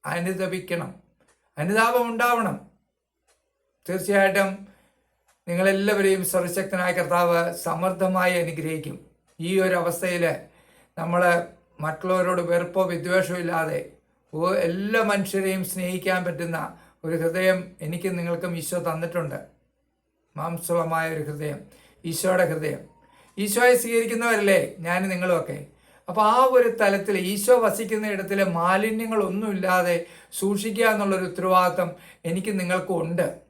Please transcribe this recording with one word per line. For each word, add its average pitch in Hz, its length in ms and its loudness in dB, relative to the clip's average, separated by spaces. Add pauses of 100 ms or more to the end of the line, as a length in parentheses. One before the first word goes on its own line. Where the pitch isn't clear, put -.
(140)
അനുതപിക്കണം, 180 760 -4 (680)
അനുതാപം 226 500 2
ഉണ്ടാവണം. 226 460 0 (1300)
തീർച്ചയായിട്ടും 196 640 2 (1000)
നിങ്ങളെല്ലാവരെയും 196 840 2
സർവശക്തനായ 180 640 -2
കർത്താവ് 175 420 2 (260)
സമൃദ്ധമായി 185 800 0
അനുഗ്രഹിക്കും. 160 540 -6 (500)
ഈ 180 40 -2 (140)
ഒരു 185 160 2
അവസ്ഥയിൽ 175 440 -2 (720)
നമ്മൾ 170 220 0 (640)
മറ്റുള്ളവരോട് 180 560 0 (100)
വെറുപ്പോ 175 300 0 (100)
വിദ്വേഷമോ 175 520 0
ഇല്ലാതെ 165 360 -2 (540)
ഓ-, 175 240 0 (100)
എല്ലാ 202 340 0 (100)
മനുഷ്യരെയും 190 600 0
സ്നേഹിക്കാൻ 180 560 -2
പറ്റുന്ന 165 300 -6 (480)
ഒരു 165 160 -2
ഹൃദയം 185 380 2 (260)
എനിക്ക് 170 320 -4
നിങ്ങൾക്കും 170 420 -4
ഈശോ 175 280 -4
തന്നിട്ടുണ്ട്. 160 520 -4 (1000)
മാംസളമായ 165 680 -2 (100)
ഒരു 151 120 -4
ഹൃദയം, 147 320 -8 (500)
ഈശോയുടെ 185 420 2
ഹൃദയം. 151 300 -4 (600)
ഈശോയെ 240 380 6
സ്വീകരിക്കുന്നവരല്ലേ 226 800 2 (240)
ഞാൻ 180 140 0 (120)
നിങ്ങളുമൊക്കെ. 180 480 -2 (480)
അപ്പോൾ 214 160 2 (120)
ആ - 20 6 (200)
ഒരു 240 120 6 (120)
തലത്തിൽ 196 340 2 (180)
ഈശോ 240 220 6 (100)
വസിക്കുന്ന 214 500 -2
ഇടത്തിൽ 196 240 -4 (200)
മാലിന്യങ്ങളൊന്നുമില്ലാതെ 190 1400 0 (420)
സൂക്ഷിക്കുക 202 540 0
എന്നുള്ളൊരു 196 380 -2
ഉത്തരവാദിത്തം 180 600 2 (380)
എനിക്ക് 190 220 -4 (100)
നിങ്ങൾക്കും 180 420 -2
ഉണ്ട്. 170 240 -2 (220)